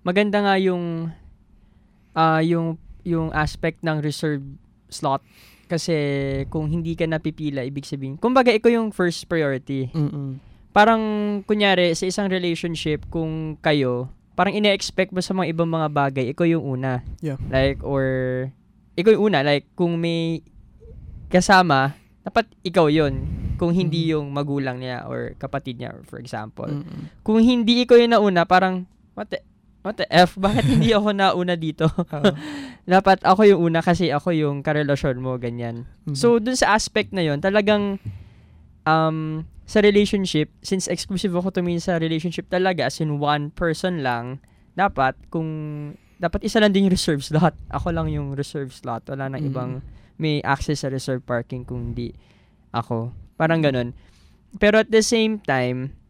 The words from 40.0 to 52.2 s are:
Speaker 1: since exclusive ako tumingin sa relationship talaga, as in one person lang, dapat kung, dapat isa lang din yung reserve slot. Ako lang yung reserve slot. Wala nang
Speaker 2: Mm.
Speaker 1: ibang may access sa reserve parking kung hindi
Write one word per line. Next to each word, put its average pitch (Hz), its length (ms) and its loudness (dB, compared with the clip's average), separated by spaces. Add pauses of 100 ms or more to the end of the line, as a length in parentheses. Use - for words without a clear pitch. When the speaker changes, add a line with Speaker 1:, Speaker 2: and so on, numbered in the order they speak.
Speaker 1:
since - 280 -4
exclusive 185 420 -4
ako 180 220 -2
tumingin 175 260 -2
sa 175 180 -2
relationship 160 520 -4
talaga, 180 400 0
as - 100 -8
in 151 220 -2
one 147 320 -2
person 170 480 -4
lang, 123 420 -4 (300)
dapat 143 420 0 (140)
kung, 160 180 -4 (720)
dapat 175 260 -4
isa 226 160 0
lang 214 140 6
din 196 160 4
yung 185 80 4
reserve 151 240 0
slot. 156 340 2 (140)
Ako 165 240 -4
lang 165 160 -2
yung 147 260 -6
reserve 139 380 -8
slot. 120 340 -10
Wala 135 220 -6
nang 135 100 -8
Speaker 2:
Mm. 143 140 -4
Speaker 1:
ibang 127 180 -6 (460)
may 151 260 -2
access 139 400 -2
sa 143 60 -4
reserve 131 340 -4
parking 123 400 -6
kung 120 300 -8
hindi 120 200 -8 (580)